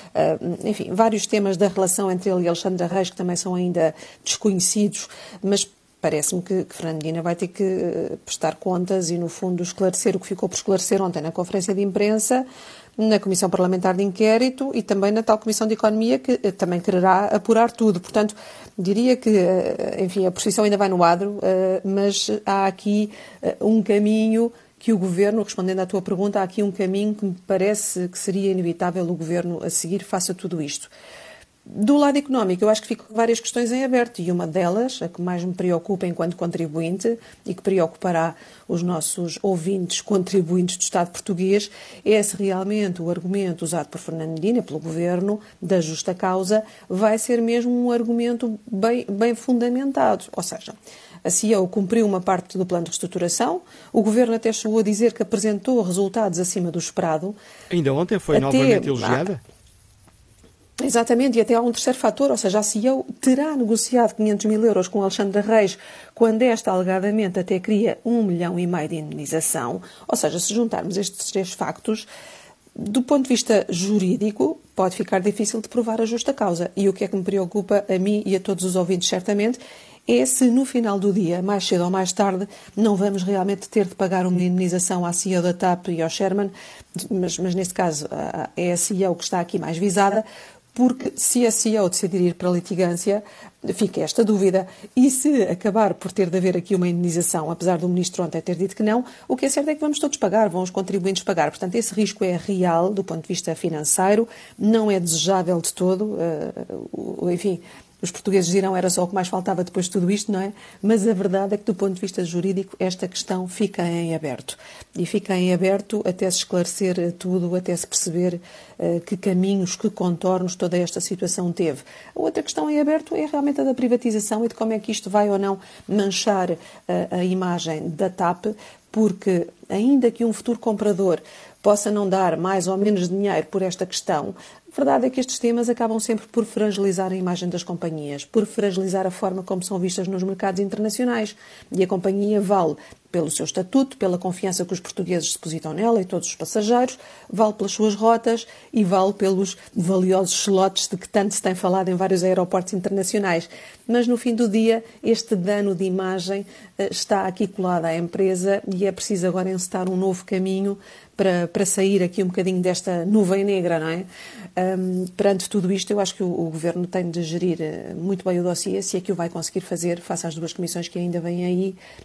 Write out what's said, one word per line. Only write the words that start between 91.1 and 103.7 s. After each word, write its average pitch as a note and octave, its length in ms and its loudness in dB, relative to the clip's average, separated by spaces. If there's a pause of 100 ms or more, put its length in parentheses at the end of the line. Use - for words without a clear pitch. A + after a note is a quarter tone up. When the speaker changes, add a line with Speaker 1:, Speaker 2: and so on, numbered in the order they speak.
Speaker 1:
se - 280 2
a A3+ 60 4
C A3 200 0
E G#3+ 100 2
O F#3 80 4
decidir F3+ 320 -2
ir F3 140 4
para F3+ 140 -4
a F3+ 40 4
litigância, F3+ 720 0 (500)
fica F#3 260 0
esta F#3+ 240 2
dúvida. F#3+ 440 2 (260)
E B3+ 160 6
se C4+ 320 4
acabar F#3+ 500 2
por - 200 -8
ter F#3 180 2
de F#3 80 2
haver F3+ 180 2
aqui F3 160 -4
uma F3+ 140 2
indenização, E3+ 640 0
apesar E3+ 280 0
do F3+ 100 -2
ministro F3+ 340 0
ontem E3 180 -4
ter F3+ 140 -4
dito F#3+ 220 -4
que A3 80 -2
não, A#3 200 2 (220)
o C4 100 0
que C4+ 100 0
é - 20 0
certo D4 220 0
é D4+ 40 -2
que D4+ 60 -10
vamos D4+ 180 -2
todos - 200 -2
pagar, G#3 300 2
vão F3 140 -2
os F#3 80 -6
contribuintes F#3+ 540 -2
pagar. D#3+ 260 0
Portanto, F#3 240 -6
esse A#3 180 -2
risco G3+ 300 -2
é F3+ 140 0
real F3+ 540 2
do G3 120 -2
ponto E3 200 -8
de - 60 -12
vista E3+ 280 -4
financeiro, F#3 720 2 (280)